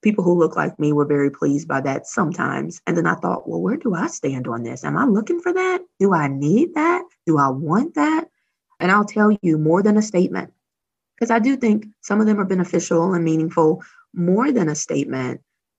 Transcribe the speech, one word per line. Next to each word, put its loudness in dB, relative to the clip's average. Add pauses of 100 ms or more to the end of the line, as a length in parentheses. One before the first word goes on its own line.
people 2
who 4
look 2
like -4
me 0
were 2
very 0
pleased -2
by -2
that -4
sometimes. -4
And -2
then 0
I 0
thought, -4
"Well, -6
where 0
do -4
I -4
stand -6
on -6
this? -10
Am -4
I 0
looking 0
for -4
that? -2 (160)
Do 4
I 0
need 0
that? 0 (240)
Do 2
I 4
want -2
that?" 0 (480)
And 0
I'll 4
tell 2
you, 2
more 2
than 4
a 2
statement, -2 (680)
'cause -2
I 4
do 2
think 0 (140)
some 0
of 4
them 2
are 0
beneficial 0
and 0
meaningful, 2 (320)
more 2
than 2
a -2
statement, -4 (380)